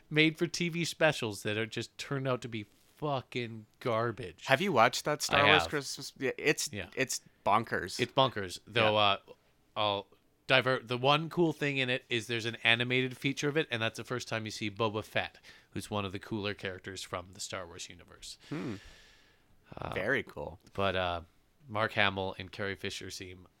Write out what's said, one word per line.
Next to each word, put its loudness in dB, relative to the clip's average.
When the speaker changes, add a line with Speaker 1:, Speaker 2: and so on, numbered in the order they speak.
Speaker 1:
made-for-T 2
V -2
specials 0
that 0
are 0
just -8
turned -4
out 0
to -10
be -8
fucking -6
garbage. -2
Speaker 2:
Have 6
you 2
watched 6
that -2
Star 4
Speaker 1:
I 8
Speaker 2:
Wars 8
Speaker 1:
have. -2
Speaker 2:
Christmas? -6
Yeah, 0
it's, 0
Speaker 1:
Yeah. -6
Speaker 2:
it's -2
bonkers. 2
Speaker 1:
It's 0
bonkers. 2
Though, 2
Speaker 2:
Yeah. 4
Speaker 1:
uh, 6
I'll 0
divert. 2
The -2
one 2
cool 2
thing -2
in 0
it -4
is 0
there's -2
an -4
animated 2
feature -2
of -4
it, 0
and -2
that's -2
the -10
first -6
time -4
you -6
see -4
Boba 0
Fett, -4
who's -6
one 0
of -6
the -8
cooler -4
characters -10
from -8
the -16
Star -8
Wars -14
universe. -18
Speaker 2:
Hmm. -8
Speaker 1:
Uh, -8
Speaker 2:
Very -2
cool. -10
Speaker 1:
but, 0
uh, 0
Mark -2
Hamill 2
and -12
Carrie -4
Fisher -8
seem -14